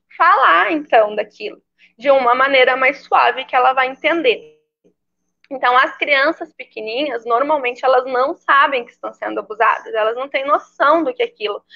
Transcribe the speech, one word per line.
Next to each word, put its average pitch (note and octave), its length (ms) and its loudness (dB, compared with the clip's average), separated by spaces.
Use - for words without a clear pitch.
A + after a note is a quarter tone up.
falar, E4 560 2
então, A#3 420 0
daquilo - 460 -10
de B3+ 120 0
uma B3+ 240 4
maneira C4 420 2
mais C4 260 0
suave B3 420 0
que - 100 -6
ela B3+ 200 4
vai B3+ 140 0
entender. C#4+ 720 -4
Então, B3 240 -2
as C#4 200 0
crianças D4 560 -2
pequenininhas, A#3 720 -8
normalmente, B3 600 -2
elas B3+ 200 2
não C4 320 -2
sabem C#4 480 0
que - 80 -20
estão A3 200 -14
sendo A3 280 -10
abusadas, G#3+ 520 -2
elas A3 220 -2
não C4 140 -10
têm C#4 180 -6
noção D#4 560 0
do C4 100 -4
que A#3+ 120 -4
aquilo G#3 360 -8